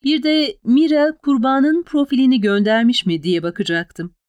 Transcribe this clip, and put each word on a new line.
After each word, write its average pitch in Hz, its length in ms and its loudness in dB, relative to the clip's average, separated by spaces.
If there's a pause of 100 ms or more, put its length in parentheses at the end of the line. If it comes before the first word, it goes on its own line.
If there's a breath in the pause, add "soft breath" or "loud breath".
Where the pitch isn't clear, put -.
"Bir 285 180 0
de 302 420 -2
Mirel 302 480 2
kurbanın 277 680 0
profilini 269 580 0
göndermiş 214 680 0
mi 165 160 -2
diye 170 200 -2
bakacaktım." 170 720 -6 (140)